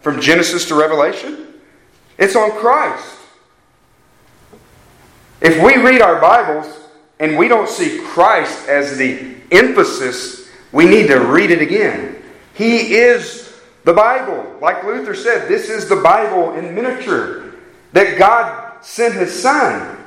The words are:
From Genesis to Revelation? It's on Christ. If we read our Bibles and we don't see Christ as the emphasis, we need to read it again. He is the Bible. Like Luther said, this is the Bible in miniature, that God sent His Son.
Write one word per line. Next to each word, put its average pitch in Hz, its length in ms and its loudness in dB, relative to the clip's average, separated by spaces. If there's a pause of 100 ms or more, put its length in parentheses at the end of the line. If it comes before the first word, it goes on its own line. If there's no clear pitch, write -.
From 139 200 -4
Genesis 165 460 0
to 160 80 -4
Revelation? 156 800 -2 (640)
It's 196 180 2
on 214 160 0
Christ. 233 640 -2 (2250)
If 165 220 0
we 262 140 4
read 254 240 4
our 175 200 4
Bibles 151 580 0 (420)
and 156 180 -2
we - 80 2
don't 226 220 2
see - 360 -6
Christ 175 640 0
as 143 300 -2
the - 380 -4 (160)
emphasis, 175 960 0 (240)
we 160 140 4
need 202 200 6
to 139 120 4
read 156 340 2
it 160 100 2
again. 185 600 -4 (320)
He 220 400 0
is 240 640 0 (280)
the 170 80 4
Bible. 208 680 0
Like 175 220 -2
Luther 226 320 -8
said, 220 340 -2
this 208 220 -2
is 220 180 -8
the 202 80 2
Bible 185 580 0
in 170 200 -10
miniature, 208 800 -6 (380)
that 196 260 2
God 226 680 0
sent 233 300 -2
His 185 260 -6
Son. - 560 -2 (100)